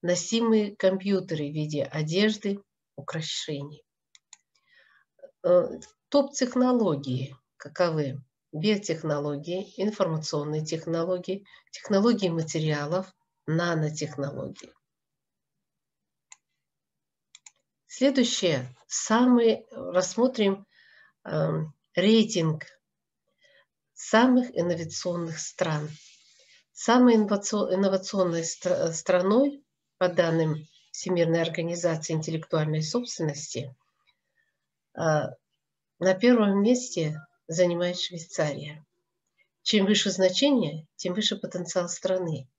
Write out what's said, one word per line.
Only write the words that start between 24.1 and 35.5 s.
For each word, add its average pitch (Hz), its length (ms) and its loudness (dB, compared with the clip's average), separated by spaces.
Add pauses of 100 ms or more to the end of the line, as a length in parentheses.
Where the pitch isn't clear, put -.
инновационных 170 880 -4
стран. 151 500 -4 (840)
Самой 247 420 6
инновацио-, 208 580 0
инновационной 190 680 0
стра-, 165 480 -2
страной, 190 720 2 (360)
по 180 100 2
данным 160 580 0 (240)
Всемирной 170 520 0
организации 165 680 -2
интеллектуальной 156 720 -2
собственности, 156 880 -6 (1300)
э, - 20 -6 (1000)